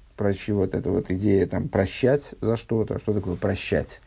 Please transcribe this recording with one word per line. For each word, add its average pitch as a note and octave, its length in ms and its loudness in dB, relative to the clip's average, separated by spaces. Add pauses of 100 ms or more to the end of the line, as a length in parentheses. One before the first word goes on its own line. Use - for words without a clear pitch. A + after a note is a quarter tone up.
(160)
прощ-, G2+ 380 0
вот F#2+ 220 0
эта F#2+ 160 -2
вот - 180 0
идея G2 380 4
там G2 200 -2
прощать B2+ 720 0
за A2 160 0
что-то. A2 440 -2
Что G#2 160 -2
такое F#2+ 200 -2
прощать? F#2+ 720 -2